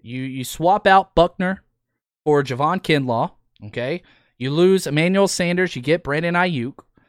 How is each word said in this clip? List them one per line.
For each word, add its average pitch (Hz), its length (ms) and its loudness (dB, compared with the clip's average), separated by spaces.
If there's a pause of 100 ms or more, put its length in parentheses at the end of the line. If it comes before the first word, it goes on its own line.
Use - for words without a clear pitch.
You, 127 220 -10
you 131 200 -8
swap 185 440 0
out 190 260 4
Buckner 180 500 0 (640)
for 147 160 4
Javon 139 400 -2
Kinlaw, 135 500 -2 (360)
okay? 131 340 -6 (380)
You 131 120 -4
lose 180 360 4
Emmanuel 180 400 2
Sanders, 180 480 -2
you 127 60 -8
get 156 220 0
Brandon 160 300 -4
Ayuk. 165 460 -2 (300)